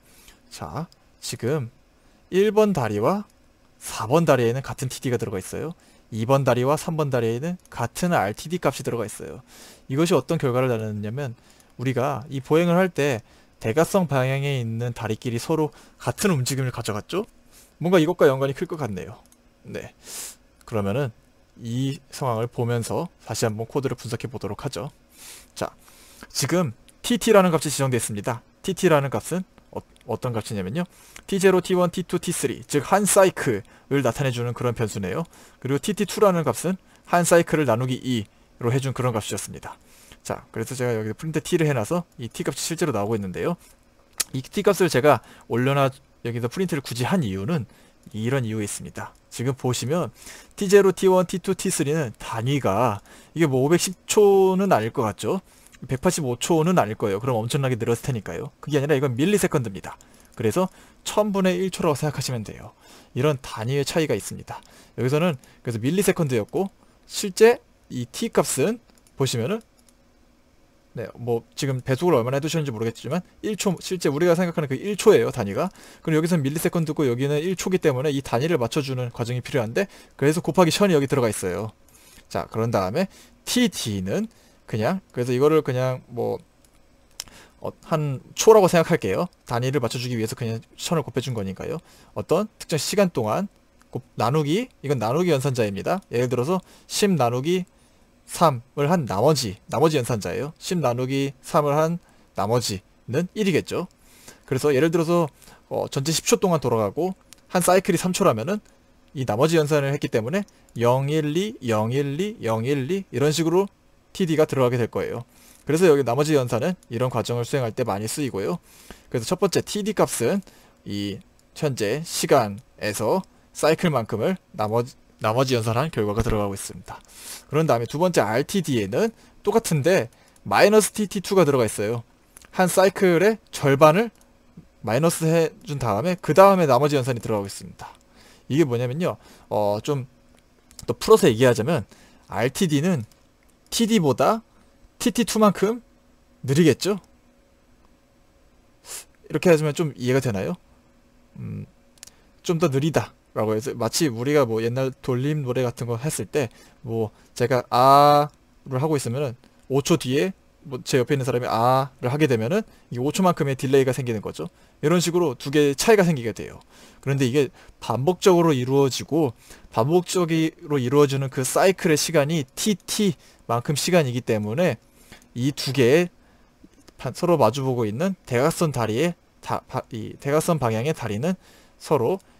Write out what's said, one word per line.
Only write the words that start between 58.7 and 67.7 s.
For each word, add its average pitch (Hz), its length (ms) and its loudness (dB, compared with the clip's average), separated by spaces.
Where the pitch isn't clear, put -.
아니라 143 180 2
이건 131 180 -2
밀리세컨드입니다. 139 800 -2
그래서 110 340 0
천 214 280 0
분의 190 240 2
일 190 140 -2
초라고 180 240 0
생각하시면 131 500 -4
돼요. - 280 -16
이런 135 260 0
단위의 127 440 -4
차이가 147 300 0
있습니다. - 460 -10
여기서는 147 380 0
그래서 113 160 -6
밀리세컨드였고, 151 920 0
실제 214 520 2